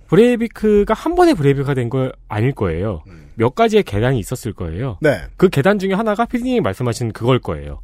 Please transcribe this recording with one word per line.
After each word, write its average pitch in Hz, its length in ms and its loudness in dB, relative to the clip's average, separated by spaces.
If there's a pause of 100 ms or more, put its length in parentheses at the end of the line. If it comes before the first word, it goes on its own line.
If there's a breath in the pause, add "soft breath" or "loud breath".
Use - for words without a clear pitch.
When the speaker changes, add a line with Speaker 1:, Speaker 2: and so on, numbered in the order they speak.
Speaker 1:
브레이비크가 214 840 2
한 311 220 -2
번에 349 180 6
브레이비크가 139 400 0
된 123 160 -2
거 131 220 -2 (160)
아닐 113 260 0
거예요. 90 540 -4
Speaker 2:
음. 80 280 -20
Speaker 1:
몇 113 200 0
가지의 220 280 4
계단이 123 360 0
있었을 - 340 -8
거예요. 92 480 -8
Speaker 2:
네. 127 200 0 (140)
Speaker 1:
그 185 140 4
계단 185 300 2
중에 190 140 -2
하나가 214 320 0
피디님이 247 360 -2
말씀하신 117 520 -2
그걸 123 260 0
거예요. 73 440 -8